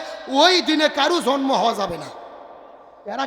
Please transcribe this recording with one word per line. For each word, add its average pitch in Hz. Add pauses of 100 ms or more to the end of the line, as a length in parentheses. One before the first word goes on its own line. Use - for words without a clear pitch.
(320)
ওই 320
দিনে 302
কারু 302
জন্ম 269
হওয়া 220
যাবে 190
না। 151 (1040)
এরা 262